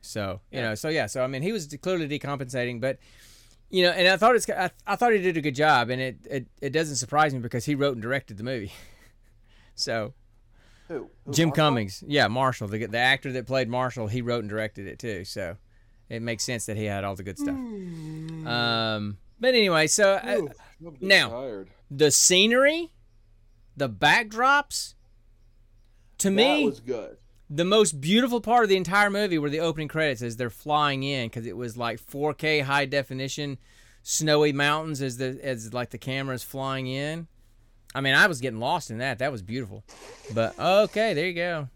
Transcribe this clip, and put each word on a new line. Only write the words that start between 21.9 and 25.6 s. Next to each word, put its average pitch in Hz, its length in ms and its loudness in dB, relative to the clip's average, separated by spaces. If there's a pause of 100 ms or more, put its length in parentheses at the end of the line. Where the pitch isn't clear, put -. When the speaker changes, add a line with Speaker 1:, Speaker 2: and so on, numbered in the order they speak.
Speaker 1:
the 143 200 6
scenery, 262 840 4 (840)
the 135 120 -2
backdrops, 220 1040 2 (1200)